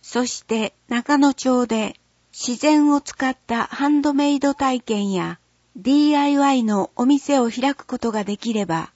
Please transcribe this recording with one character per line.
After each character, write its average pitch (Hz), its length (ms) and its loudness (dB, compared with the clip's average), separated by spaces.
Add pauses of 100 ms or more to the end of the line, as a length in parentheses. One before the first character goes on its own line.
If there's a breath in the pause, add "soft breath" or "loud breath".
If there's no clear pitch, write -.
そ 247 240 -4
し - 180 -10
て 220 300 -4 (160)
中 247 280 0
野 277 160 4
町 247 320 0
で 220 300 -4 (360)
自 - 300 -8
然 302 300 4
を 285 100 2
使 - 280 -6
っ 254 60 -6 (120)
た 226 180 -4
ハ 285 220 -4
ン 294 140 2
ド 294 120 0
メ 285 200 2
イ 277 60 0
ド 277 140 0
体 262 280 -2
験 202 300 -2
や 170 280 -4 (360)
デ 220 160 -2
ィ 294 200 4
ー 294 80 4
ア 285 80 2
イ 285 100 2
ワ 277 140 4
イ 254 120 2
の 208 320 0
お 240 100 -2
店 277 340 2
を 233 100 2
開 254 240 -2
く - 120 -12
こ 254 120 -8
と 233 140 -4
が 208 120 -4
で 202 140 -6
き 226 160 -6
れ 202 120 -2
ば 160 300 -6